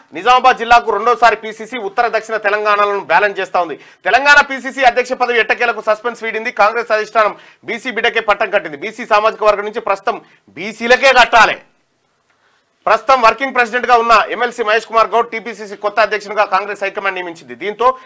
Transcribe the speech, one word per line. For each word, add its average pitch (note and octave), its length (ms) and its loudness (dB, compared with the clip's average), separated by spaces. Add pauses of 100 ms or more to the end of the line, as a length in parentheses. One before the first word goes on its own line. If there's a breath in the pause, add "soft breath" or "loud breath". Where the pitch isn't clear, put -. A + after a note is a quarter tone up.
(140 loud breath)
నిజామాబాద్ B3 440 4
జిల్లాకు A#3 340 2
రెండోసారి A3+ 440 2
పీసీసీ, A3 420 -12
ఉత్తర A3+ 300 -4
దక్షిణ A3 300 -4
తెలంగాణలను G#3 640 0
బ్యాలెన్స్ F#3 400 0
చేస్తా F#3 220 -2
ఉంది. D#3+ 180 -6 (260 loud breath)
తెలంగాణ C#4 360 4
పీసీసీ C4 420 -6
అధ్యక్ష B3 300 2
పదవి A#3+ 260 0
ఎట్టకేలకు A3 420 0
సస్పెన్స్ A3 420 -4
వీడింది. A3+ 280 -6
కాంగ్రెస్ A3+ 400 0
అధిష్టానం G#3+ 440 0 (300 loud breath)
బీసీ A#3 260 -8
బిడ్డకే A3+ 280 -2
పట్టం G#3+ 300 0
కట్టింది. E3 280 -4
బీసీ G#3 280 -12
సామాజిక G#3+ 380 0
వర్గం G#3 220 2
నుంచి G#3+ 160 -8
ప్రస్తుతం G3 400 -4 (280 soft breath)
బీసీలకే A#3 640 0
కట్టాలి. A3 480 4 (1200)
ప్రస్తుతం A3+ 360 2
వర్కింగ్ A3+ 340 2
ప్రెసిడెంట్ A#3+ 320 -2
గా B3 100 6
ఉన్న A#3 140 2 (180)
ఎంఎల్సీ A#3 340 -4
మహేష్ G#3+ 240 0
కుమార్ A3 200 2
గౌడ్ A3+ 220 0
టీపీసీసీ G#3 460 -12
కొత్త G#3 240 -4
అధ్యక్షునిగా G#3 460 -2
కాంగ్రెస్ G3 380 -4
హైకమాండ్ G3 300 -4
నియమించింది. E3 420 -12
దీంతో G#3 500 -2